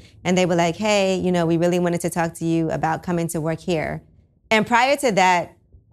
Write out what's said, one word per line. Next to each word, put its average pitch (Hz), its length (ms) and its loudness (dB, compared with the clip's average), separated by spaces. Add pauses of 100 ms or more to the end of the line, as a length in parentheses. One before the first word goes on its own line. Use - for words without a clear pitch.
(240)
and 180 140 2
they 185 80 4
were 175 100 0
like, 170 220 0
"Hey, 196 400 0
you 180 140 0
know, 175 140 2
we 165 120 2
really 175 220 2
wanted 175 220 0
to 175 80 -4
talk 165 260 -2
to 165 100 -8
you 165 260 0
about 156 320 -2
coming 170 260 -2
to 165 120 -6
work 160 180 -4
here." 156 420 -4 (480)
And 214 160 2
prior 247 320 2
to 277 140 0
that, 180 460 2 (360)